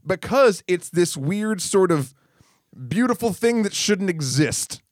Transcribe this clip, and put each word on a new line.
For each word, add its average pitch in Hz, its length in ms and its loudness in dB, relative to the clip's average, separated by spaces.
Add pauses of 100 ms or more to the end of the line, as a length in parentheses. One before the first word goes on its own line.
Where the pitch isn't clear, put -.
because 208 640 2
it's 180 220 -2
this 170 260 0
weird 202 460 -4
sort 190 300 2
of 143 240 -2 (720)
beautiful 233 440 0
thing 226 320 0
that 196 100 -4
shouldn't 196 360 0
exist. 143 720 -2 (100)